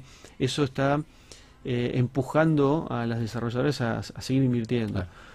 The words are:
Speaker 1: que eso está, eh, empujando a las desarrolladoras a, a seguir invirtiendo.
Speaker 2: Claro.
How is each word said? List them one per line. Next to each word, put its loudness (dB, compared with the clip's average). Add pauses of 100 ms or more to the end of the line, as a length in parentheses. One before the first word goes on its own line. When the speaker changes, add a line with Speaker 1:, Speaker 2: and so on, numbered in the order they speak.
(400)
Speaker 1:
que -2
eso 2
está, 0 (640)
eh, -2
empujando 2
a -2
las -2
desarrolladoras -2
a, -2
a -12
seguir 2
invirtiendo. 0
Speaker 2:
Claro. -4 (260)